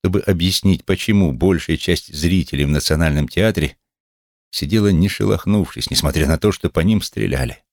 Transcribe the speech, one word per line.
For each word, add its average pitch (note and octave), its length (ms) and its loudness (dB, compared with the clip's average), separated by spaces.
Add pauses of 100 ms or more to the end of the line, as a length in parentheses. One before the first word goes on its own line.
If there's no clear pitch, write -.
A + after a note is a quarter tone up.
чтобы F#2+ 200 0
объяснить, F#2 640 0
почему G2 480 2
большая D#2+ 440 0
часть - 360 -2
зрителей D2+ 520 0
в C#2+ 40 -2
Национальном D2 580 0
театре F2+ 500 -2 (760)
сидела G2+ 400 0
не F2+ 180 4
шелохнувшись, G2+ 840 -2
несмотря D2+ 360 0
на D#2+ 100 2
то, G#2 140 2
что - 180 -4
по - 100 -2
ним G2+ 220 2
стреляли. - 720 -6